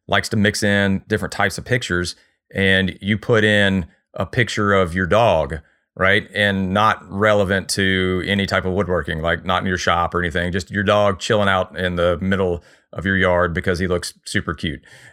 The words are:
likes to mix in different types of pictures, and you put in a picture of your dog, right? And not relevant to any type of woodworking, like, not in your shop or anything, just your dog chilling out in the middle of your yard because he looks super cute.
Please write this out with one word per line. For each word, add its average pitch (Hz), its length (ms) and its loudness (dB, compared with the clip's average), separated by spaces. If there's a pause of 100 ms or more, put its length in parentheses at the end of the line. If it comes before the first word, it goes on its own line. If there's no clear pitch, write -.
likes 101 220 0
to 113 80 -4
mix 101 260 2
in 101 440 2
different 104 260 -4
types 101 260 -2
of - 60 -12
pictures, 90 500 -4 (400)
and 95 460 2
you 101 180 -2
put 107 260 2
in 98 420 2 (280)
a 98 100 -4
picture 104 480 0
of 92 220 2
your 92 120 0
dog, 82 520 2 (380)
right? 98 380 0
And 98 380 0
not 104 380 2
relevant 98 600 2
to 92 560 0
any 98 200 -2
type 95 180 -2
of 92 80 -2
woodworking, 87 500 -2
like, 85 220 -2
not 90 180 0
in 101 60 -4
your 92 80 -2
shop 85 380 0
or 87 60 -2
anything, 87 320 -4
just 95 180 -6
your 98 140 -4
dog 101 340 2
chilling 104 300 0
out 92 280 -2
in 90 200 -2
the 87 240 2
middle 92 420 -2 (300)
of 82 140 -6
your 98 100 2
yard 90 380 2
because 90 240 0
he 92 80 -2
looks 87 280 -2 (100)
super 90 300 -4
cute. 73 260 -6 (320)